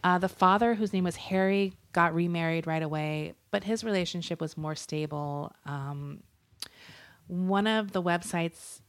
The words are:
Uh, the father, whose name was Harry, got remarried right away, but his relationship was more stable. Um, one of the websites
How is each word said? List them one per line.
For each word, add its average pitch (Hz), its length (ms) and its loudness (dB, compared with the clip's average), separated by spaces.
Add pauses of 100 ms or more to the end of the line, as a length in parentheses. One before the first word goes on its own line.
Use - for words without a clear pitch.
Uh, 180 160 4
the 185 100 0
father, 214 460 6
whose 208 180 0
name 185 120 2
was 175 120 -2
Harry, 190 560 2 (220)
got 170 200 4
remarried 165 520 0
right 160 160 0
away, 151 500 -4 (180)
but 202 140 -2
his 220 180 -2
relationship 180 600 -2
was 156 160 -6
more 156 160 -4
stable. 147 760 -4 (120)
Um, 143 580 -8 (1040)
one 185 380 0
of 220 260 0
the 185 100 0
websites 170 840 -2